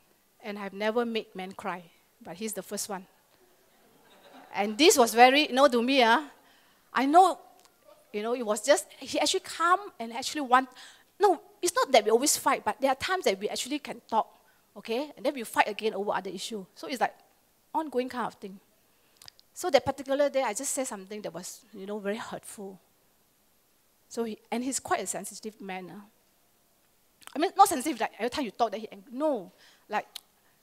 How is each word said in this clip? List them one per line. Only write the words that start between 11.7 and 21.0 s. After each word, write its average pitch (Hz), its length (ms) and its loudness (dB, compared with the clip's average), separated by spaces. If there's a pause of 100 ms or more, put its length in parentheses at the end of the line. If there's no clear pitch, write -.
not 480 180 0
that 226 140 6
we 226 60 0
always 240 260 4
fight, 233 260 -2
but 208 160 -4
there 269 120 2
are 269 40 -2
times 370 300 -4
that 196 140 2
we 202 100 -4
actually 254 300 -6
can 226 280 -12
talk, 220 200 0 (500)
okay? 233 400 -6
And 196 80 -8
then 302 80 0
we 262 100 -8
fight - 240 0
again 214 280 -4
over 202 160 -4
other 185 180 -6
issue. 196 340 -10 (120)
So 330 120 -14
it's 285 140 -6
like - 140 -2 (580)
ongoing 262 340 -4
kind 240 200 -6
of - 80 -14
thing. 196 240 -16 (920)
So 349 200 -6
that 262 120 6
particular 277 460 -2
day, 269 140 -2
I 220 100 -2
just 269 180 -8
said 262 140 -4
something 208 380 -12